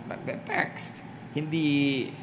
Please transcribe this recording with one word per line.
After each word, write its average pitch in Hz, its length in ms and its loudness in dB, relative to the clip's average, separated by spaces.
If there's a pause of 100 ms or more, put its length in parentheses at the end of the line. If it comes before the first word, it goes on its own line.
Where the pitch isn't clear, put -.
nagde-text. - 960 -4 (280)
Hindi 147 800 4 (120)